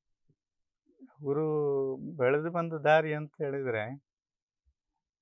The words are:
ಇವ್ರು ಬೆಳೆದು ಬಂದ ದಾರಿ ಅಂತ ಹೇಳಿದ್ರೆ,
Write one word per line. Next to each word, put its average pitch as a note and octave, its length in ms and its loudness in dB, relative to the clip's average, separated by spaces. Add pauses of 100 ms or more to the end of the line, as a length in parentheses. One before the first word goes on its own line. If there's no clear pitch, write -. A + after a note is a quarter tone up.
(1200)
ಇವ್ರು C#3+ 720 0
ಬೆಳೆದು D3 560 0
ಬಂದ E3+ 220 -2
ದಾರಿ D3+ 400 4
ಅಂತ D3+ 260 -6
ಹೇಳಿದ್ರೆ, C3+ 640 -4 (1200)